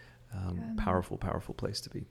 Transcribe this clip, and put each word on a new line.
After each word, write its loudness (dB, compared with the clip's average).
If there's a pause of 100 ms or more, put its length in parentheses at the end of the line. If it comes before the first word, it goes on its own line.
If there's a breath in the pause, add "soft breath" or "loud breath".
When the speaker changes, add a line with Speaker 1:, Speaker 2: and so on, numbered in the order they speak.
(340 soft breath)
Speaker 1:
Um, -2
Speaker 2:
Yeah. 0
Speaker 1:
powerful, 4
powerful 0
place 0
to -10
be. -6